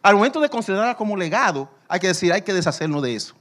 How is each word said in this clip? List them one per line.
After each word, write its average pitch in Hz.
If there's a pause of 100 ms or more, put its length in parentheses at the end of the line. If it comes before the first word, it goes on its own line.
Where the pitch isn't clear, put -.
al 208
momento 247
de 294
considerarla 233
como 214
legado, 170 (180)
hay 180
que 185
decir, 175
hay 196
que 202
deshacernos 156
de 123
eso. -